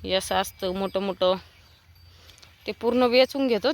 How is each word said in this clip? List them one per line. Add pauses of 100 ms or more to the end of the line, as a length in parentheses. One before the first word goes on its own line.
हे
असं
असतं
मोठं
मोठं, (1300)
ते (100)
पूर्ण
वेचून
घेतो,